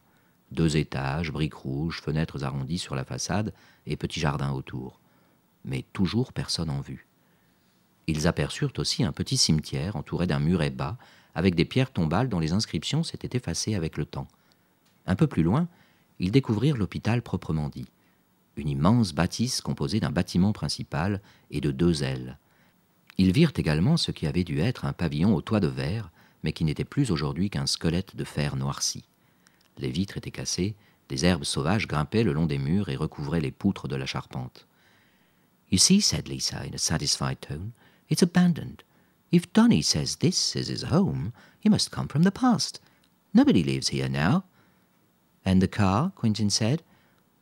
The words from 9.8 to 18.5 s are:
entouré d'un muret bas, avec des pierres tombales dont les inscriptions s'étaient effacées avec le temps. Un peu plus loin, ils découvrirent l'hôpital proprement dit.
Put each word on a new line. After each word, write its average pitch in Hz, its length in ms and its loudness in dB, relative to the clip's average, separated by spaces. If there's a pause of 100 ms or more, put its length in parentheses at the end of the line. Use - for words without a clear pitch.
entouré 78 300 -2
d'un 80 120 0
muret 76 320 2
bas, 67 280 -8 (360)
avec 87 200 4
des 82 100 4
pierres - 280 0
tombales 92 360 0
dont 95 120 -2
les 78 120 0
inscriptions 113 500 -2
s'étaient - 360 -6
effacées 107 360 -4
avec 82 220 -2
le 73 80 -2
temps. 71 240 -8 (800)
Un 95 100 2
peu 160 100 4
plus 139 160 0
loin, 117 240 4 (520)
ils 90 120 0
découvrirent 131 460 2
l'hôpital 107 460 -2
proprement 78 480 -4
dit. - 180 -12 (680)